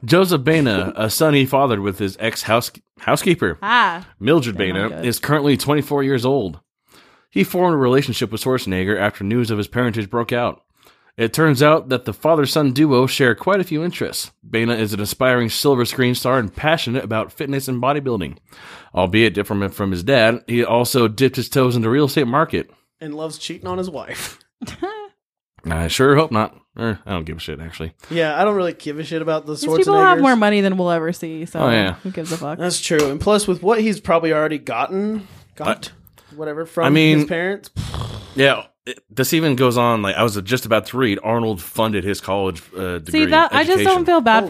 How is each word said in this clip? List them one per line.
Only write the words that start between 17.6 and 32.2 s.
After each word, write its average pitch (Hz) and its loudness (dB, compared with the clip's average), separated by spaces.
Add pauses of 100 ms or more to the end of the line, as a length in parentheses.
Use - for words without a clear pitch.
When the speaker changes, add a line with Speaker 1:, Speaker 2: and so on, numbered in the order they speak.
Speaker 1:
and 127 -4
bodybuilding. 123 -2 (560)
Albeit 95 4
different 101 -2
from 98 -4
his 87 -4
dad, 117 2
he 120 0
also 120 2
dipped 123 2
his 117 -4
toes 127 2
in 120 0
the 110 0
real 143 2
estate 139 0
market. 131 -2 (300)
Speaker 3:
And 151 -12
loves 156 -10
cheating - -12
on 180 -6
his 185 -6
wife. - -12 (300)
<laughs> - -12 (840)
Speaker 1:
I 82 -4
sure 131 2
hope 151 2
not. 110 -2 (220)
Er, 113 -6
I 101 -10
don't 87 -6
give 78 -10
a - -14
shit, 76 -10
actually. 80 -12 (180)
Speaker 3:
Yeah, 160 -2
I 180 4
don't 208 0
really 180 -2
give 147 -10
a 160 -8
shit 156 -6
about 156 -2
the 151 -8
Speaker 2:
These 147 -8
people 392 2
have 381 6
Speaker 3:
Schwarzeneggers. - 4
Speaker 2:
more 262 6
money 208 4
than 190 0
we'll 180 0
ever 165 -2
see, 160 -10
so 165 -6
Speaker 1:
Oh, 139 2
yeah. 104 2 (100)
Speaker 2:
who 185 -8
gives 165 -8